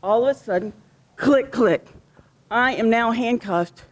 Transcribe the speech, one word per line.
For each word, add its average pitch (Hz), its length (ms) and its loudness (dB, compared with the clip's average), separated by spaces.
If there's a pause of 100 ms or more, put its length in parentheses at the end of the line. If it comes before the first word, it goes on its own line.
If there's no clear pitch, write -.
All 220 240 2
of 277 80 0
a - 40 -20
sudden, 202 340 -4 (420)
click, 269 360 2
click. 214 360 0 (640)
I 247 240 0
am 226 160 0
now 226 220 2
handcuffed 233 800 -4